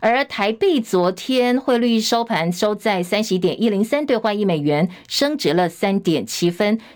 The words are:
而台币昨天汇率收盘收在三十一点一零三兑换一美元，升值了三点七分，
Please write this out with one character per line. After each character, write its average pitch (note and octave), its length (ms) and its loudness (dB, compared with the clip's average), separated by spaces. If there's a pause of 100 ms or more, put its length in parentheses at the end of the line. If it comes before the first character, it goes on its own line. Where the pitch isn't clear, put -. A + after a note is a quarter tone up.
而 A#3+ 240 2
台 G#3+ 260 -4
币 D4+ 300 2
昨 F3+ 320 0
天 B3 480 0
汇 B3 180 0
率 A#3 220 2
收 A#3 240 0
盘 F3 280 -2
收 G#3 220 0
在 G3 300 -2
三 G#3 180 -2
十 G3 140 -2
一 - 20 2
点 F3+ 240 0
一 A3+ 80 2
零 G3+ 140 2
三 D4 200 -2
兑 C4+ 120 0
换 G#3+ 200 -2
一 G#3 80 -2
美 F3 140 2
元， D3 300 0 (180)
升 D4 320 -2
值 D3 140 0
了 F3 160 2
三 G3 320 -2
点 D#3+ 260 0
七 - 240 -2
分， G#3+ 300 0 (160)